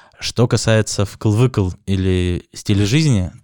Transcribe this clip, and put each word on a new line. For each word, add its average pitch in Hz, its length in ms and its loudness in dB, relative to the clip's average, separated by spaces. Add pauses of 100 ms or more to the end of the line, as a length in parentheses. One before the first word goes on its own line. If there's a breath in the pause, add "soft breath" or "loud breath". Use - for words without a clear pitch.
(180 loud breath)
Что - 300 0
касается 110 560 0
вкл-выкл 107 680 0 (140)
или 92 680 -2
стиля 104 320 0
жизни, 127 440 0 (120)